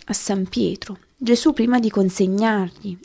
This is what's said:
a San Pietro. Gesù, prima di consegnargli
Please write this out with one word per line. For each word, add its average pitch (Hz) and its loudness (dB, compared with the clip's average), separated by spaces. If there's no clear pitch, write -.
a 214 -6
San 190 -2
Pietro. 196 -4
Gesù, 240 2
prima 240 2
di 226 0
consegnargli 196 0